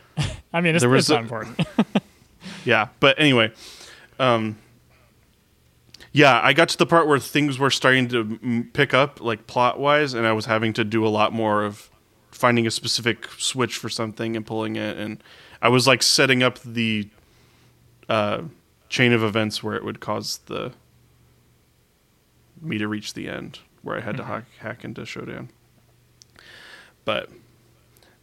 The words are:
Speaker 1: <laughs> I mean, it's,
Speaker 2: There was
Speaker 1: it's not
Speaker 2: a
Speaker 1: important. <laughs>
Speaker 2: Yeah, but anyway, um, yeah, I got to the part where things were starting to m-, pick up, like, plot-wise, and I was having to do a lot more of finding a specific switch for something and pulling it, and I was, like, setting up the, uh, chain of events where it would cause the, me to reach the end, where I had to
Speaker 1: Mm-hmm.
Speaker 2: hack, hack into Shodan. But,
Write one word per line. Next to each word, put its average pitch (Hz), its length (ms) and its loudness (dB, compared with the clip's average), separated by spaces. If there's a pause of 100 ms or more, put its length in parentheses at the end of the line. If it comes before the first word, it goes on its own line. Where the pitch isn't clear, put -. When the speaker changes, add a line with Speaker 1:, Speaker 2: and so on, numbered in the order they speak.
Speaker 1:
<laughs> - 460 -6
I 170 80 0
mean, 170 160 2
it's, - 60 4
Speaker 2:
There 123 80 4
was 135 160 6
Speaker 1:
it's - 40 0
not 151 80 4
Speaker 2:
a 113 40 -4
Speaker 1:
important. 113 440 -8
<laughs> - 360 0 (640)
Speaker 2:
Yeah, 110 240 2 (120)
but 139 180 6
anyway, 127 340 4 (680)
um, 113 360 2 (1600)
yeah, 135 300 6
I 135 100 4
got 156 180 4
to - 80 -4
the 175 80 4
part 170 200 4
where 147 120 2
things 143 400 -2
were 135 120 0
starting 127 380 2
to 113 340 -4
m-, 117 300 -4
pick 135 220 0
up, 139 260 0
like, 110 260 -6
plot-wise, 139 680 0
and 117 120 0
I 113 60 2
was 107 140 -2
having 110 280 0
to 117 100 -2
do 110 220 0
a - 20 2
lot 107 240 2
more 107 320 0
of 104 260 -10 (400)
finding 120 360 2
a 113 40 -2
specific - 560 -4 (120)
switch 123 380 -4
for - 120 -10
something 113 480 -6
and 107 100 -8
pulling 110 300 -6
it, 107 200 -6
and 107 260 -10 (380)
I 113 80 2
was, 123 180 4
like, 127 160 6
setting 131 400 2
up 127 180 0
the, 113 480 -4 (1000)
uh, 107 340 -2 (460)
chain 123 240 2
of 113 100 4
events 107 400 -2
where 107 120 -6
it 101 100 -8
would 107 160 -10
cause 107 460 -8
the, 107 260 -8 (1900)
me 160 180 -4
to 107 100 -2
reach 107 260 -8
the 98 140 -10
end, - 320 -12 (220)
where 107 140 -8
I 104 40 -8
had 107 160 -8
to 110 60 -8
Speaker 1:
Mm-hmm. 107 100 -10
Speaker 2:
hack, 110 120 -10 (160)
hack 110 240 -12
into 117 180 -12
Shodan. 123 460 -14 (1600)
But, - 260 -4 (920)